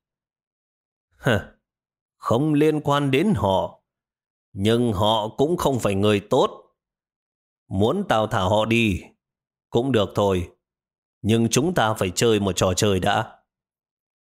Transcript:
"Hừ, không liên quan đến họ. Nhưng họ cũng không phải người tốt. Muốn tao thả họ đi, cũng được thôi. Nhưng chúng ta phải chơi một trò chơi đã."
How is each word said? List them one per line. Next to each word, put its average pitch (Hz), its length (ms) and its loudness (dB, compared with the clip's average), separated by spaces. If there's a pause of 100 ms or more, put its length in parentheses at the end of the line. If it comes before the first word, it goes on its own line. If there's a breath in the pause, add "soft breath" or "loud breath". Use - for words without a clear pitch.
(1160)
"Hừ, 117 200 0 (800)
không 135 360 0
liên 151 280 2
quan 143 300 0
đến 151 240 2
họ. 92 480 -2 (720)
Nhưng 113 400 0
họ 104 340 0
cũng 151 300 -2
không 139 220 -2
phải 101 160 -2
người 104 240 2
tốt. - 440 -2 (1040)
Muốn 113 420 0
tao 110 180 0
thả 107 140 -2
họ 107 240 0
đi, 110 360 0 (680)
cũng 127 220 -2
được 104 240 0
thôi. 95 340 0 (720)
Nhưng 113 280 2
chúng 156 240 0
ta 110 200 0
phải 98 220 -2
chơi 113 240 2
một 98 160 0
trò 95 180 2
chơi 98 260 0
đã." 104 380 -2 (920)